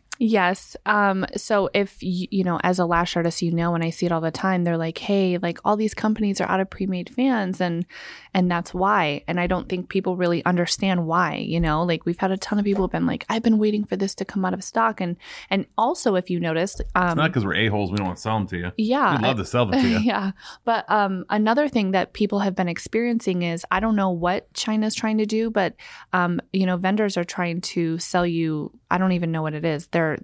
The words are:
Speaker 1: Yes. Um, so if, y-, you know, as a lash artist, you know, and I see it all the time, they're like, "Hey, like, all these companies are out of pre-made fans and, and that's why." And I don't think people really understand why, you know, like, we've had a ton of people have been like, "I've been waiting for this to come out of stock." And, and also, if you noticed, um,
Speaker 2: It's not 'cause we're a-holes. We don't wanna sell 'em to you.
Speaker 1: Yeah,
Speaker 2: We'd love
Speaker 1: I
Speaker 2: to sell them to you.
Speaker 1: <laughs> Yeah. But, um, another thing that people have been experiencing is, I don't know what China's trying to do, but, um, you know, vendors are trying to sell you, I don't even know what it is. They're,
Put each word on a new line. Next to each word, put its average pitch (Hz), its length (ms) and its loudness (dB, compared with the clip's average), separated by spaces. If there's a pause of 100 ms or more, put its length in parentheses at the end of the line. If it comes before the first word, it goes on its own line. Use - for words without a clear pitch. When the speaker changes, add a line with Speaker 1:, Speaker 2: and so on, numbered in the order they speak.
(220)
Speaker 1:
Yes. 196 600 0
Um, 202 400 2 (100)
so 202 380 0
if, 196 300 -2
y-, 185 260 -4
you 190 140 0
know, 175 180 0
as 180 160 2
a 180 80 2
lash 170 300 0
artist, 170 260 0
you 175 100 0
know, 170 220 0
and 165 100 0
I 165 60 0
see 165 160 -2
it 175 60 0
all 165 100 0
the 165 80 -2
time, 180 340 0
they're 170 140 2
like, 165 220 -4
"Hey, 185 400 2
like, 175 260 -2
all 208 100 4
these 214 200 0
companies 214 440 0
are - 80 0
out 190 120 2
of 190 100 0
pre-made 185 400 -4
fans 226 500 0
and, 175 280 -2 (440)
and 180 200 2
that's 170 200 -2
why." 180 560 0
And 170 120 -2
I 175 80 2
don't 180 200 -2
think 180 220 -4
people 185 280 -2
really 175 280 0
understand 175 640 0
why, 165 300 0
you - 220 -2
know, 156 220 2
like, 170 240 0
we've 175 140 -2
had 190 100 0
a 190 80 0
ton 208 220 -2
of 202 60 0
people 196 180 2
have 180 80 -2
been 170 160 0
like, 160 220 -2
"I've 226 120 0
been 226 160 4
waiting 208 260 2
for 196 120 -4
this 196 200 -2
to 196 100 -6
come 190 200 -2
out 185 80 -2
of 185 100 -6
stock." 226 380 0
And, 175 160 -2 (320)
and 196 160 0 (100)
also, 226 380 2
if 180 160 0
you 175 100 0
noticed, 170 440 0 (100)
um, 180 140 2
Speaker 2:
It's 170 80 0
not 160 180 2
'cause 120 100 2
we're 90 120 0
a-holes. 104 340 2
We 98 80 0
don't 98 80 0
wanna 90 120 -4
sell 110 180 -2
'em 104 120 0
to 92 120 -6
you. 87 180 -4
Speaker 1:
Yeah, 233 360 2
Speaker 2:
We'd - 100 2
love 131 140 2
Speaker 1:
I 107 40 0
Speaker 2:
to - 40 -4
sell 120 200 2
them 247 160 2
to 247 60 4
you. 113 120 2
Speaker 1:
<laughs> 107 40 0
Yeah. 202 300 0 (320)
But, 226 220 0
um, 196 440 2
another 226 360 2
thing 208 240 0
that 190 220 0
people 202 260 0
have 196 160 0
been 180 140 0
experiencing 220 720 -2
is, 170 300 -2
I 185 80 2
don't 220 160 0
know 196 160 2
what 175 420 -2
China's 214 400 -2
trying 220 240 -2
to 214 80 2
do, 220 240 0
but, 202 240 0 (400)
um, 175 260 2 (140)
you 190 140 2
know, 180 100 2
vendors 196 400 0
are 175 60 0
trying 175 380 -4
to 165 360 -2
sell 175 300 0
you, 160 440 -2 (200)
I 180 80 2
don't 185 140 2
even 170 180 0
know 160 100 -2
what 156 140 -4
it 151 100 -4
is. 160 220 -2
They're, 165 240 0 (120)